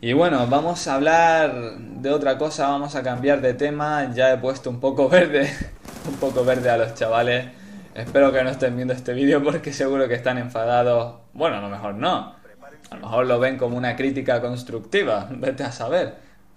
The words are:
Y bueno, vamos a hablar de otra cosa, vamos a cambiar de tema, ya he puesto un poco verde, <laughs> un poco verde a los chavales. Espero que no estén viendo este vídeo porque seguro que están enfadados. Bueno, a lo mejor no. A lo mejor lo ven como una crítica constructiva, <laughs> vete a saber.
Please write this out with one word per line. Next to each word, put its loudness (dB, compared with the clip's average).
Y -2
bueno, 4
vamos 0
a -2
hablar 2
de -6
otra 2
cosa, -2
vamos -2
a -4
cambiar 0
de 2
tema, -2
ya 4
he 2
puesto -4
un -8
poco 2
verde, 4
<laughs> -14
un -6
poco 0
verde 2
a 4
los 0
chavales. 0
Espero 4
que 2
no -2
estén -2
viendo -2
este -6
vídeo 4
porque -2
seguro 0
que 0
están -2
enfadados. 0
Bueno, -2
a -6
lo -8
mejor -8
no. -4
A -16
lo -16
mejor 0
lo 2
ven 0
como -2
una -2
crítica 0
constructiva, -2
<laughs> -10
vete -4
a -6
saber. -2